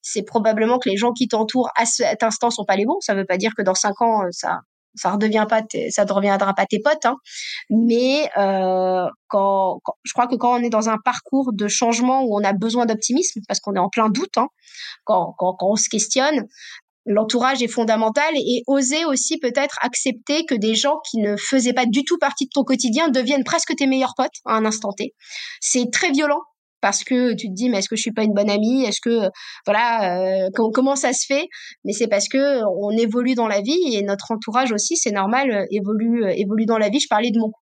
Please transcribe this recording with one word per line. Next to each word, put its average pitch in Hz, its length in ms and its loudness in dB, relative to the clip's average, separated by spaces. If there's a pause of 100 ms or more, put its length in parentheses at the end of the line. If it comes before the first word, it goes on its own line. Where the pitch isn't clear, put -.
c'est 202 220 -6
probablement 220 560 2
que 254 80 -2
les 196 80 0
gens 233 160 0
qui 240 160 -2
t'entourent 220 480 0
à 226 100 2
cet 226 380 -2
instant 226 260 0
sont 226 140 -8
pas 196 100 2
les 196 120 0
bons. 330 120 0
Ça 226 160 -2
veut 196 100 -2
pas 185 120 -2
dire 214 200 -2
que 220 60 -4
dans 185 140 2
cinq 202 260 -2
ans, 220 200 2
euh, 180 100 -2
ça, - 300 -6 (340)
ça 185 160 -2
redevient 214 360 2
pas 220 140 2
tes, - 300 -6
ça 202 120 2
ne 202 80 -2
reviendra 196 420 2
pas 196 120 0
tes 214 140 -2
potes, 294 260 0
hein. 247 80 2 (560)
Mais, 240 640 4
euh, 185 720 2 (220)
quand, 196 560 2
quand, - 180 -6
je - 100 -12
crois 247 140 2
que 254 80 -2
quand 247 240 2
on 240 60 0
est 240 60 0
dans 214 180 0
un 220 160 0
parcours 269 480 0
de 208 160 -2
changement 247 560 2
où 214 120 0
on 208 60 0
a 202 100 2
besoin 226 320 0
d'optimisme, 226 600 0
parce 196 140 -4
qu'on 202 160 -4
est - 20 0
en 185 120 0
plein 220 180 2
doute, 240 300 0
hein, 254 100 2 (560)
quand, 175 340 0
quand, 185 160 0
quand 185 160 0
on 214 60 4
se - 120 0
questionne, 214 600 0 (580)
l'entourage 233 560 2
est 233 60 0
fondamental 226 680 2
et 247 320 0
oser 277 380 2
aussi 311 340 0
peut-être 269 440 -2
accepter 269 640 -2
que 269 100 0
des 220 180 0
gens 285 240 0 (100)
qui 226 100 -4
ne 208 180 0
faisaient 247 380 0
pas 247 120 2
du 247 180 0
tout 339 140 0
partie 277 280 -2
de - 60 -14
ton 277 120 2
quotidien 262 440 0
deviennent 262 360 2
presque 330 320 -2
tes 285 100 0
meilleurs 262 300 0
potes - 180 -2 (100)
à 330 120 0
un 220 80 2
instant 214 260 -2
T. 208 240 -8 (460)
C'est 247 320 -2
très 359 180 0
violent 294 300 2 (400)
parce 202 220 0
que 247 300 2
tu 214 160 -6
te 185 60 -6
dis, « 233 160 -2
Mais 208 80 0
est-ce 196 100 -4
que 226 80 -4
je 220 60 -4
suis 220 100 -4
pas 220 120 0
une 214 100 2
bonne 208 160 2
amie ? 226 340 2
Est-ce 202 160 -2
que, - 80 -2
euh, 226 200 2 (360)
voilà, 208 540 2
euh, 190 360 0
com-, 226 160 2
comment 262 260 2
ça 269 180 0
se - 100 -2
fait ? » 294 240 0 (360)
Mais 208 100 -4
c'est 220 140 -2
parce 202 200 0
que 269 320 2 (180)
on 202 120 -2
évolue 233 440 2
dans 233 140 0
la 202 140 0
vie 294 320 0
et 202 80 0
notre - 300 -2
entourage 226 380 0
aussi, 214 280 -2
c'est - 120 0
normal, 220 400 0
euh, 202 200 0
évolue, 214 540 0
euh, 185 120 0
évolue 214 300 0
dans 226 100 2
la 214 140 2
vie. 277 100 0
Je - 80 -4
parlais 226 220 0
de 214 80 2
mon 220 240 0